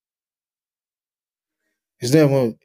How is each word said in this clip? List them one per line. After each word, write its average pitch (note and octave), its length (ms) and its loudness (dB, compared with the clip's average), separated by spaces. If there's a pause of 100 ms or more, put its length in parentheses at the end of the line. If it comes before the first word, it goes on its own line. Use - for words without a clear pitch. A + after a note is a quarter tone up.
(2000)
It's B2 140 -2
not D#3 120 4
even, C3 400 -2